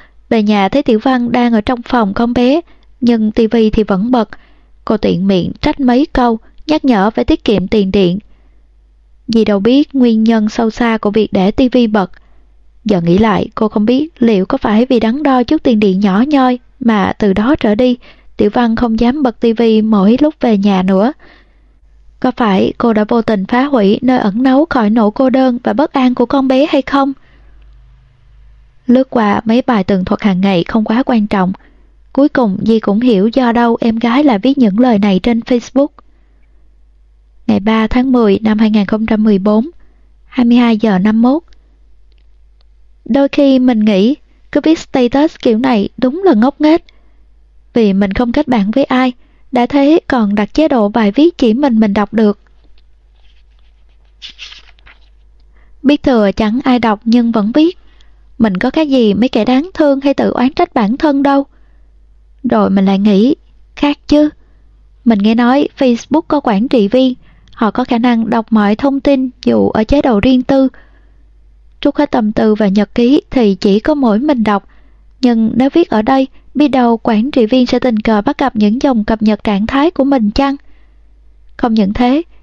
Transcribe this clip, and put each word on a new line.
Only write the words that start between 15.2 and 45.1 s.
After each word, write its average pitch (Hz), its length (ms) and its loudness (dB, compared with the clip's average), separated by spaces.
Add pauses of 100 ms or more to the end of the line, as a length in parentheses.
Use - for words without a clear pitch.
đo 262 200 2
chút 302 200 -2
tiền 233 180 2
điện 196 200 0
nhỏ 208 280 0
nhoi 254 300 0 (220)
mà 208 380 0
từ 208 140 0
đó 214 280 0
trở 214 140 0
đi, 247 220 0 (400)
Tiểu 208 160 0
Văn 233 240 0
không 226 240 -2
dám 254 220 0
bật 247 180 -4
ti 233 120 0
vi 226 300 2
mỗi 214 380 2
lúc 302 200 0
về 226 180 0
nhà 196 240 0
nữa. 196 300 0 (1080)
Có 254 160 -2
phải 214 420 0
cô 233 140 0
đã 214 160 -2
vô 240 140 0
tình 202 240 -4
phá 247 180 -2
hủy 226 380 0
nơi 254 160 0
ẩn 220 240 -2
náu 269 280 2
khỏi 214 200 0
nỗi 214 240 0
cô 262 160 0
đơn 262 340 0
và 220 80 -2
bất 277 200 -2
an 254 220 0
của 240 120 -2
con 269 220 -2
bé 269 200 2
hay 277 140 0
không? 277 300 -2 (1700)
Lướt 254 240 2
qua 208 340 -2
mấy 226 180 0
bài 214 220 0
tường 185 200 -2
thuật - 180 -4
hàng 185 180 0
ngày 190 240 0
không 220 200 -2
quá 226 220 0
quan 220 200 0
trọng. 190 260 -2 (600)
Cuối 285 160 2
cùng 220 340 -2
Di 220 180 0
cũng 202 200 -2
hiểu 226 280 2
do 240 240 0
đâu 233 280 0
em 226 180 -2
gái 240 260 0
lại 233 140 2
viết 269 200 0
những 214 200 2
lời 240 200 2
này 196 200 0
trên 233 220 -2
Facebook. 254 480 -2 (1600)
Ngày 208 140 0
ba 220 260 0
tháng 254 260 0
mười 214 300 2
năm 214 160 0
hai 220 120 2
nghìn 208 160 0
không 220 200 -2
trăm 214 180 0
mười 214 140 2
bốn, 214 320 0 (540)
hai 247 220 -2
mươi 240 100 4
hai 233 200 2
giờ 214 220 0
năm 214 240 0
mốt. 269 200 2 (1600)
Đôi 277 240 0
khi 277 300 2
mình 247 260 2
nghĩ, 214 300 2 (380)
cứ 294 80 0
viết 320 180 2
status 269 640 0